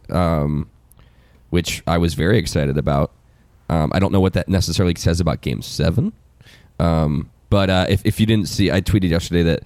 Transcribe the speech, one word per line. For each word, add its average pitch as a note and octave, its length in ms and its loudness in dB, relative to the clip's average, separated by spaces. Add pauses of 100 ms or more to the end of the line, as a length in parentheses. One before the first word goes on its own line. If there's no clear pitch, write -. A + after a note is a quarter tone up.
(100)
um, D2+ 580 0 (800)
which - 380 -2
I E2 100 0
was E2+ 160 2
very E2 240 2
excited C#2+ 400 0
about. C#2+ 340 0 (600)
Um, D#2+ 240 0
I F#2 60 0
don't F#2+ 120 0
know G2 80 2
what F#2 140 2
that F2 160 -2
necessarily F2 480 0
says E2+ 200 0
about D#2 220 -2
Game A#1+ 220 -4
seven. G2+ 500 -2 (680)
Um, D#2 520 0 (180)
but, G2 220 2
uh, F#2 180 2
if, - 160 0
if G#2 160 -2
you A2 60 2
didn't G#2+ 240 2
see, F#2+ 200 0
I F2+ 120 0
tweeted F#2 260 0
yesterday E2+ 360 0
that E2 220 0